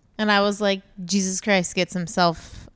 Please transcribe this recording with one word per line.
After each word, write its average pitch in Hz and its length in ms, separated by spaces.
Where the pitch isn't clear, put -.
And 214 120
I 202 120
was 202 180
like, 196 220
"Jesus 185 380
Christ 185 340
gets 180 200
himself, 170 800